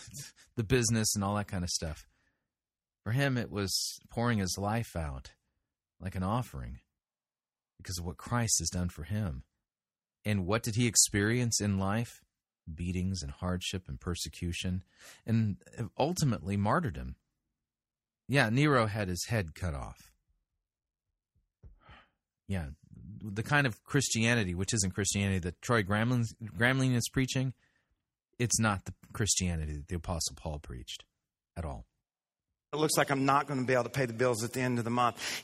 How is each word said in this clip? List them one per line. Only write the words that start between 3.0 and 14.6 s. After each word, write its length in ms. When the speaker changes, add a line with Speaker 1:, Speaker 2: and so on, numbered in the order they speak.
Speaker 1:
For 100
him, 240
it 140
was 480
pouring 280
his 200
life 380
out 340
like 140
an 80
offering. 560
Because 220
of 60
what 120
Christ 420
has 120
done 180
for 140
him. 400
And 220
what 160
did 140
he 100
experience 720
in 180
life? 440
Beatings 500
and 80
hardship 580
and 120
persecution, 840